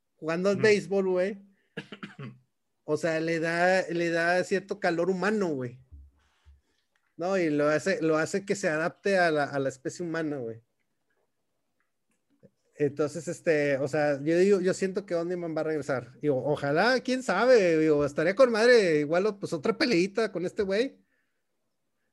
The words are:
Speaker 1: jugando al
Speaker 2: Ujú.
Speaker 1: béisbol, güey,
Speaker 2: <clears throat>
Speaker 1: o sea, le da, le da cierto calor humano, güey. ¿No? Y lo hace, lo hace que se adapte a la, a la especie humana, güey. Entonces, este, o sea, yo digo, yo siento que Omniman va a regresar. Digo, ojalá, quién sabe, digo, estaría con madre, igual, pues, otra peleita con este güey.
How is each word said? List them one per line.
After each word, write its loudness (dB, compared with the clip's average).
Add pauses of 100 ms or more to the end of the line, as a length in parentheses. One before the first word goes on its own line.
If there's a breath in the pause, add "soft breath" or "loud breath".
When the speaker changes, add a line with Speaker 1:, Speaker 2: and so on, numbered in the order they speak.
(160)
Speaker 1:
jugando -2
al 0
Speaker 2:
Ujú. 0
Speaker 1:
béisbol, 2
güey, 0 (380)
Speaker 2:
<clears throat> -18
Speaker 1:
o -2
sea, -2
le -2
da, 2
le -2
da 2
cierto -4
calor 0
humano, 0
güey. -6 (1400)
¿No? -2
Y 0
lo 2
hace, 0
lo 2
hace -2
que -2
se -4
adapte -2
a 4
la, 0
a -4
la -2
especie -10
humana, -6
güey. -10 (2250)
Entonces, -4
este, 0
o -2
sea, 0
yo 0
digo, 4
yo 0
siento -4
que -4
Omniman -4
va -2
a -4
regresar. -4
Digo, 0
ojalá, 0
quién -4
sabe, 4
digo, 4
estaría -2
con 6
madre, 4
igual, 0
pues, -8
otra -4
peleita 0
con -6
este -4
güey. -2 (1160)